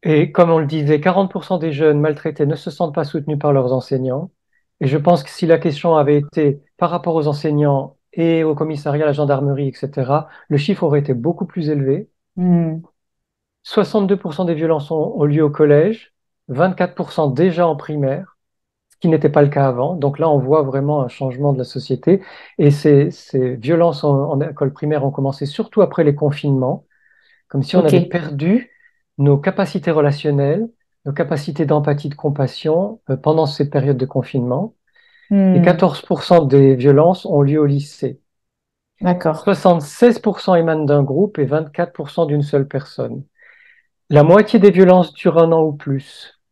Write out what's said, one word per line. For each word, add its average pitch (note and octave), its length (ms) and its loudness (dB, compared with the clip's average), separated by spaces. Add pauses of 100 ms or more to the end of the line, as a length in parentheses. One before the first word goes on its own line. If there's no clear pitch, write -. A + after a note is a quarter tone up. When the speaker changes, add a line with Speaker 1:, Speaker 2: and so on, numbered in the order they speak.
Speaker 1:
Et D#3 260 2
comme E3+ 200 2
on D#3+ 80 2
le D3+ 80 -2
disait, D3+ 340 0
quarante F#3 300 0
pour F3+ 120 -10
cent F#3 140 -4
des D#3+ 160 -4
jeunes D3 260 2
maltraités D3+ 460 -2
ne D3 100 -2
se - 140 -10
sentent D#3 240 -4
pas D#3+ 100 -4
soutenus D3 360 -6
par D3 140 0
leurs C3 200 0
enseignants. C3 560 -4 (500)
Et C#3 80 -2
je C#3+ 100 0
pense D#3+ 260 2
que - 80 -20
si - 160 -6
la E3 100 4
question D#3 400 0
avait D3 200 2
été D3 440 -2 (160)
par E3+ 140 -2
rapport E3+ 240 -4
aux D3+ 120 0
enseignants D3 720 -2 (160)
et E3 300 0
au D#3 100 0
commissariat, D3+ 500 -4
à D3+ 40 0
la D3 60 0
gendarmerie, C#3+ 560 -2
et B2+ 40 -12
cetera, C#3 560 -4 (180)
le D3 100 0
chiffre D#3+ 260 -2
aurait D3 160 2
été C#3+ 160 -2
beaucoup E3 320 -4
plus D#3 220 -6
élevé. D3 380 -2 (280)
Speaker 2:
Hmm. E3+ 420 0 (840)
Speaker 1:
Soixante-deux G3+ 520 -2
pour F3 200 -10
cent F#3 100 -4
des E3+ 80 -2
violences D#3 380 -2
ont, D#3 280 -4
ont D3 60 2
lieu D3 180 2
au D3 60 2
collège, D3+ 640 2 (360)
vingt-quatre F3 440 -2
pour - 180 -8
cent D#3 160 0
déjà E3+ 400 0
en D#3 80 -2
primaire, D3 640 -6 (520)
ce - 100 -20
qui - 80 -2
n'était D#3 220 2
pas D3 120 2
le C#3+ 80 4
cas C#3+ 180 0
avant. C3 280 -4
Donc C#3+ 240 -4
là, E3 100 0
on D3 80 2
voit C#3 240 0
vraiment C#3 400 -2
un B2 60 -4
changement C3+ 440 -4
de C3 60 -2
la B2+ 60 -6
société. C3+ 580 -2 (380)
Et D3 100 6
ces, D3 400 4
ces C3 460 -6
violences D3+ 480 0
en, C#3+ 260 0
en C#3 100 -2
école D3+ 320 -4
primaire D3 320 -4
ont C#3 80 -2
commencé C#3 360 -6
surtout A3 340 -4
après E3+ 220 0
les D3 100 4
confinements, C#3+ 720 -2 (600)
comme C#3 160 -4
si - 120 -6
on F#3 40 4
Speaker 2:
Ok. E3 80 2
Speaker 1:
avait E3+ 180 2
perdu E3 640 -4 (480)
nos C#3+ 200 4
capacités F#3+ 540 -4
relationnelles, D3 760 0 (380)
nos C#3+ 80 -6
capacités D3+ 520 -4
d'empathie, D3 440 0
de C#3+ 60 -12
compassion, D#3 840 -4 (100)
euh, C3+ 60 -2
pendant D#3 300 0
ces D3 240 -4
périodes C#3 280 -2
de B2+ 80 -2
confinement. C3 720 -4 (540)
Speaker 2:
Hmm. G3 260 4
Speaker 1:
Et F3+ 60 4
quatorze E3+ 400 2
pour E3+ 200 -4
cent E3+ 220 4
des C3+ 320 6
violences D3 500 4
ont D3 160 2
lieu C#3+ 180 2
au D3 60 2
lycée. C#3+ 540 -4 (800)
Speaker 2:
D'accord. F3+ 380 0
Speaker 1:
Soixante-seize F#3+ 840 2
pour G3+ 220 -4
cent F#3 140 2
émanent D#3+ 280 0
d'un C#3+ 180 2
groupe D#3 380 -2
et C#3+ 60 2
vingt-quatre D#3 480 -4
pour D3 160 -12
cent E3+ 160 -2
d'une D3 180 -2
seule C#3+ 240 -2
personne. C3+ 560 -8 (840)
La D3 140 6
moitié G#3 360 6
des G3 120 8
violences F3+ 420 6
dure E3 240 0
un E3 140 4
an D#3+ 120 2
ou D#3 80 0
plus. - 680 -10 (120)